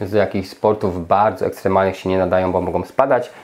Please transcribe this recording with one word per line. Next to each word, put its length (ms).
Z 120
jakichś 360
sportów 580
bardzo 400
ekstremalnych 500
się 120
nie 100
nadają, 340
bo 80
mogą 240
spadać. 460